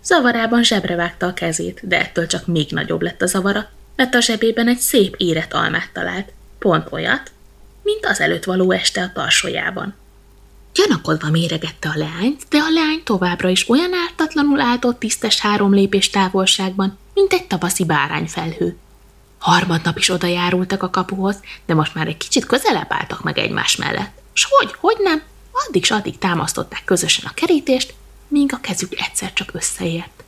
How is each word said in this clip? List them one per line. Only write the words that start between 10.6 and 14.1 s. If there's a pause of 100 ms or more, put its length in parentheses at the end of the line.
Gyanakodva
méregette
a
leányt,
de
a
leány
továbbra
is
olyan (140)
ártatlanul